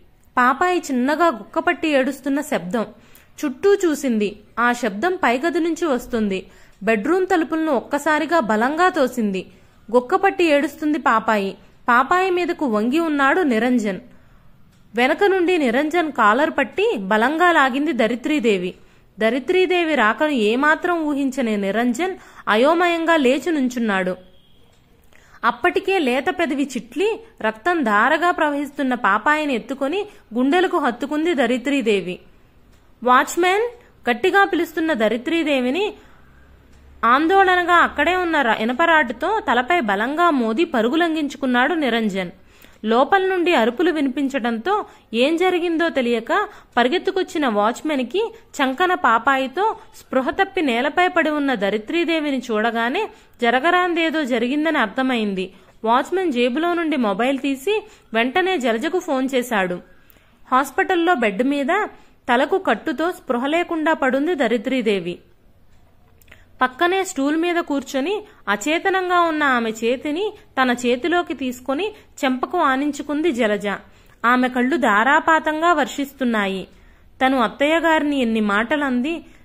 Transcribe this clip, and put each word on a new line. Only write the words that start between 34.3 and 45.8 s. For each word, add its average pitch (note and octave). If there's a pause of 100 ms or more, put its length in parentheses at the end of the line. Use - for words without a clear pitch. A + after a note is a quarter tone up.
పిలుస్తున్న D#4+
ధరిత్రీదేవిని C4+ (1120)
ఆందోళనగా F4
అక్కడే D#4+
ఉన్న E4
ర-, A3+
ఇనపరాడ్డుతో D#4 (100)
తలపై B3+
బలంగా B3+
మోది B3
పరుగులంఘించుకున్నాడు C#4
నిరంజన్. A3+ (540)
లోపల C#4+
నుండి F4+
అరుపులు A#3+
వినిపించడంతో C#4 (280)
ఏం C4+
జరిగిందో E4+